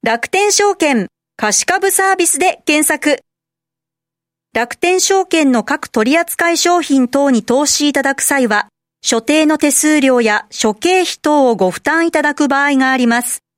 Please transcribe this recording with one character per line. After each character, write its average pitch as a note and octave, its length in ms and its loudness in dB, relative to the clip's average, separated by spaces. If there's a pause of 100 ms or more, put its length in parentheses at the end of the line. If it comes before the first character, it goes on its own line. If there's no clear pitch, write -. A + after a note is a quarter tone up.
楽 A#3 240 -2
天 G4+ 260 0
証 G#4 220 0
券 C#4 320 -2 (300)
貸 G#3+ 240 -2
し - 40 -4
株 F#4+ 280 -2
サ F#4+ 200 0
ー F#4+ 40 0
ビ F4+ 100 0
ス D#4 120 -2
で F4+ 280 -2
検 D4+ 180 2
索。 D4+ 360 -2 (1300)
楽 A#3+ 220 -4
天 F#4 260 0
証 F#4+ 240 2
券 D#4 280 2
の A3+ 120 0
各 - 220 -4
取 B3+ 320 0
扱 E4+ 380 -2
商 F4 260 0
品 C4+ 260 0
等 C#4 220 0
に A#3 120 0
投 C4+ 220 0
資 D4 240 0
い C#4+ 40 0
た C#4 100 0
だ C#4 120 -2
く - 80 -8
際 C4+ 260 0
は、 G#3 200 -2 (340)
所 A3+ 180 -2
定 D4+ 260 0
の D4+ 100 2
手 D4 140 0
数 D4+ 300 0
料 C4 200 2
や G#3+ 300 0
諸 G#3+ 240 -2
経 F4+ 280 0
費 - 200 -6
等 D4 260 2
を A#3 60 2
ご F#3 160 0
負 F3+ 100 -10
担 E4 280 0
い - 20 -2
た D#4 120 -2
だ D4 120 0
く D4 140 0
場 C#4 160 0
合 C#4+ 100 0
が C4 160 2
あ C4 60 0
り B3 100 0
ま A#3 160 0
す。 - 220 -10 (140)